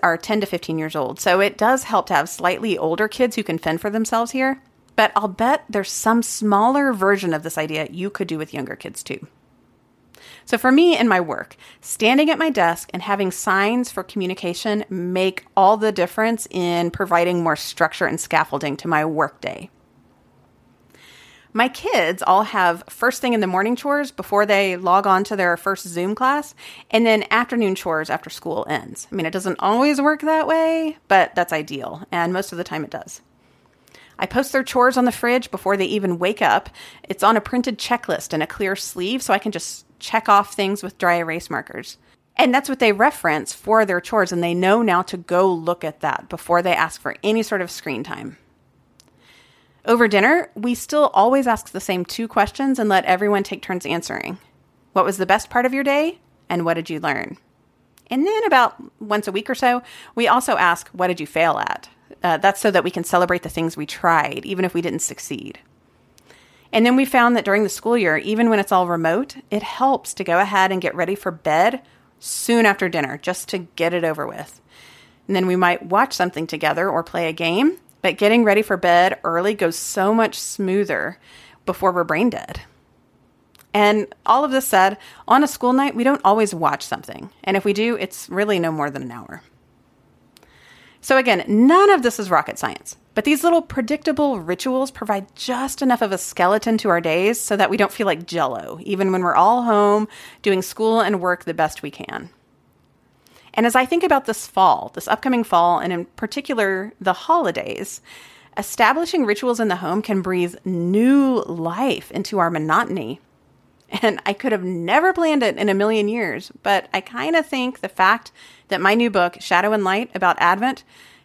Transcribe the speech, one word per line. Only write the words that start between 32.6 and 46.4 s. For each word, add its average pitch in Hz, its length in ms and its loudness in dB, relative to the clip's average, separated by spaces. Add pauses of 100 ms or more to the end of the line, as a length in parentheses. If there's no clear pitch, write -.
time 160 200 -8
it - 80 -12
does. - 300 -14 (960)
I - 60 -2
post 269 260 -2
their 262 120 0
chores 254 340 2
on 247 80 4
the 240 60 2
fridge 240 400 -2
before 196 260 -2
they 190 80 0
even 185 340 -2
wake 190 220 0
up. 156 280 2 (340)
It's - 200 -6
on 214 140 6
a 208 40 0
printed 247 360 -4
checklist - 560 -4
and 165 80 -2
a 165 60 -2
clear 196 280 -4
sleeve, 202 460 -6
so 220 120 0
I 196 60 2
can 214 120 -6
just - 340 -12 (140)
check 220 300 -2
off 202 240 4
things 202 300 -2
with - 160 -14
dry 175 160 2
erase 165 340 -4
markers. - 480 -10 (380)
And 247 180 4
that's 277 160 2
what 269 80 -4
they 226 140 4
reference 196 600 0
for 220 320 2
their 185 180 0
chores, 196 300 0
and 175 120 -2
they 170 100 0
know 190 300 4
now 185 200 2
to - 140 -8
go 180 340 2
look 170 320 -4
at 156 180 -8
that - 280 -4
before 175 320 0